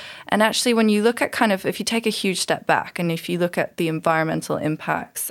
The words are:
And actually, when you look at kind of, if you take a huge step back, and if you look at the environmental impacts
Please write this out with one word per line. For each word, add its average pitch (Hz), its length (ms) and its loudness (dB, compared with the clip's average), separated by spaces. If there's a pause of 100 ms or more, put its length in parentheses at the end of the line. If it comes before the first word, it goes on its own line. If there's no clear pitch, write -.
(280)
And 202 140 2
actually, 226 320 2
when 226 160 6
you 208 120 4
look 240 200 2
at - 100 -2
kind 220 200 2
of, 190 120 -2
if - 140 -2
you 196 60 -6
take 226 200 -2
a 220 60 2
huge 190 300 -2
step - 260 -2
back, - 320 0
and 175 120 0
if 165 200 -4
you 175 80 -2
look 175 180 -2
at - 220 -2
the 170 100 0
environmental 160 680 0
impacts 156 720 -4